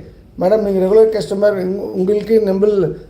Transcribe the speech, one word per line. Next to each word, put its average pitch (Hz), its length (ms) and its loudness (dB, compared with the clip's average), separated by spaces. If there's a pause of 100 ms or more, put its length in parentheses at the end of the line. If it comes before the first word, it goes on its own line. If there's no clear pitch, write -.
(400)
"மேடம் 208 200 4
நீங்க 196 260 -2
ரெகுலர் 220 220 4
கஸ்டமர், 208 420 -2
உங்க-, 190 320 -4
உங்களுக்கு 208 600 0
நெம்பிள் 190 520 0 (140)